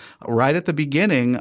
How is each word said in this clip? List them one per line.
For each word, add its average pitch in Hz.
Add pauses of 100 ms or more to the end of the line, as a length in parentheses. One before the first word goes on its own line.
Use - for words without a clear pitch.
(280)
right 123
at 170
the 170
beginning, 143